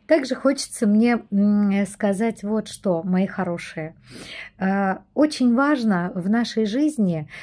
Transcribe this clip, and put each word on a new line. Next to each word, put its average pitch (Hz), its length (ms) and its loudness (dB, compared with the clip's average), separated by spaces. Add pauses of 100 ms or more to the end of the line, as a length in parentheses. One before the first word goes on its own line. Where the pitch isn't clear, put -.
Также 269 280 2
хочется 269 520 -2
мне, 226 440 4
м, 202 540 2
сказать 214 580 -2
вот 214 240 -4
что, 175 360 -2
мои 185 240 0
хорошие. 170 680 -8 (640)
Э, 190 400 0 (160)
очень 262 400 2
важно 226 640 2
в 185 140 -2
нашей 220 360 0
жизни, 208 600 0 (140)